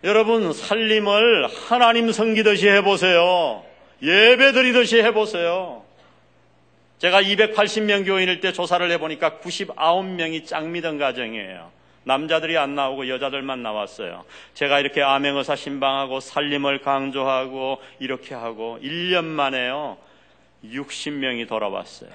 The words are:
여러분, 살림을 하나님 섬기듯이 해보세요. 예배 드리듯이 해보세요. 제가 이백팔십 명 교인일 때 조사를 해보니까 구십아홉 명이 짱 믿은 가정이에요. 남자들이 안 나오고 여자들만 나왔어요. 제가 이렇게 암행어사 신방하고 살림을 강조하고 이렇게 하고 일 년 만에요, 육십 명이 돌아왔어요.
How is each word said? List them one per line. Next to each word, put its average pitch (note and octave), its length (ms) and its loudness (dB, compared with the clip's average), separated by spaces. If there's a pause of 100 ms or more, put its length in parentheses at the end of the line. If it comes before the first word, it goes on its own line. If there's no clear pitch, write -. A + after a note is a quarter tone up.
여러분, A3 500 2
살림을 G#3+ 920 2
하나님 A#3 640 2
섬기듯이 G#3 580 4
해보세요. F3+ 920 4 (400)
예배 A3+ 480 6
드리듯이 A#3+ 500 4
해보세요. F3+ 800 -2 (1160)
제가 F3+ 220 4
이백팔십 G#3 640 2
명 G3+ 220 2
교인일 F#3 340 0
때 F#3 140 -2
조사를 F3+ 380 0
해보니까 D#3 480 -2
구십아홉 F3 680 -2
명이 D#3+ 400 -6
짱 D#3+ 260 -8
믿은 E3 260 -6
가정이에요. A2 760 -6 (340)
남자들이 D#3+ 520 -2
안 C#3+ 180 -2
나오고 C3+ 340 -4
여자들만 C3 540 -6
나왔어요. G2+ 600 -10 (300)
제가 C#3+ 260 0
이렇게 C#3+ 220 -2
암행어사 C#3 540 0
신방하고 C3+ 640 -4
살림을 C#3+ 640 -4
강조하고 C3+ 1000 -4 (180)
이렇게 C3 360 -10
하고 A2+ 460 -10
일 E3+ 300 -6
년 F3 140 0
만에요, C3+ 720 -4 (680)
육십 C#3 480 -12
명이 B2+ 340 -6
돌아왔어요. G2+ 680 -8